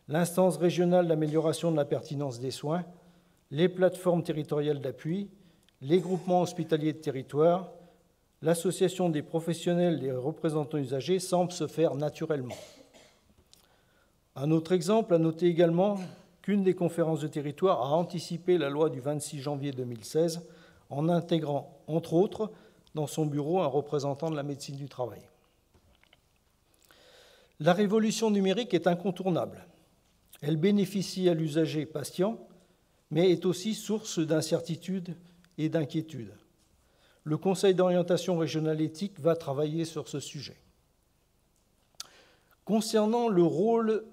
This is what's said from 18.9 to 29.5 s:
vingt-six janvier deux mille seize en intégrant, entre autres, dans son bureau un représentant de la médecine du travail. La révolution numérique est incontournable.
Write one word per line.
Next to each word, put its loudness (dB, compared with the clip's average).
vingt-six -6
janvier -6
deux -6
mille -10
seize 0
en 0
intégrant, 0
entre -2
autres, 2
dans -4
son -2
bureau -2
un 2
représentant -2
de -4
la -6
médecine -8
du -12
travail. -8
La 6
révolution 2
numérique 2
est 4
incontournable. -2